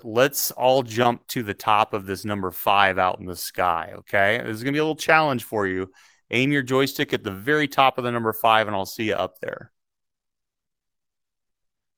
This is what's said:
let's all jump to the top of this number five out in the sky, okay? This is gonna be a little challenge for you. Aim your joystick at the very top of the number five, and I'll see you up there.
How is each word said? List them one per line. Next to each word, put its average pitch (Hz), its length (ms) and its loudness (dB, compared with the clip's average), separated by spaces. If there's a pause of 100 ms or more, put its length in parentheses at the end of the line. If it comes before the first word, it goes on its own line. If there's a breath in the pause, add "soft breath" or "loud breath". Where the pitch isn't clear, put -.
let's 123 480 0
all 131 320 2
jump 120 440 0
to 131 140 -4
the 101 120 -4
top 110 400 2
of 98 120 -4
this 95 180 -6
number 98 280 -4
five 98 440 4
out 92 220 2
in 92 80 -14
the 90 80 -8
sky, 87 600 -4
okay? 101 480 0
This 110 140 -6
is 113 40 -12
gonna 139 120 -4
be 151 40 -2
a 156 60 0
little 156 100 -2
challenge 151 480 2
for 104 240 0
you. 92 240 -2 (400 soft breath)
Aim 131 220 2
your 143 80 2
joystick 135 540 0
at 104 100 -2
the 104 60 -4
very 139 360 -2
top 135 300 2
of 123 80 -4
the 120 80 -2
number 113 220 -2
five, 110 320 4
and 101 100 -4
I'll 95 80 -2
see 113 200 -8
you 104 100 0
up - 260 -6
there. - 320 -12 (2250)